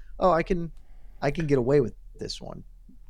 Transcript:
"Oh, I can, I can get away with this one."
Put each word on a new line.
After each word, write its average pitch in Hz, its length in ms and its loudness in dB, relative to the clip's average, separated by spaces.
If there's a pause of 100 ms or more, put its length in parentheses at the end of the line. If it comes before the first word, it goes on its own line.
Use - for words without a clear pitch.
(200)
"Oh, 185 100 4
I 165 140 4
can, 170 260 -2 (520)
I 143 100 2
can 156 160 -2
get 139 100 6
away 135 220 4
with 107 140 2 (260)
this - 220 -10
one." - 220 -12 (460)